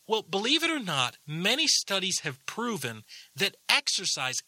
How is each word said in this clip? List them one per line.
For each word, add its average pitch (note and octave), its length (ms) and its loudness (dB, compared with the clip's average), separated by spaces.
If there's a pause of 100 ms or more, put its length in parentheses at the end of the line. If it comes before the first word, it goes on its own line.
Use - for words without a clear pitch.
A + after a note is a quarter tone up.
Well, G#3+ 160 0
believe A3+ 400 2
it E4 80 2
or D#4 80 -2
not, C#3+ 480 0
many G3+ 400 0
studies F#3+ 540 0
have C#3+ 260 -6
proven C#3+ 560 -4 (320)
that F#3 220 0 (120)
exercise, D#3+ 680 0 (120)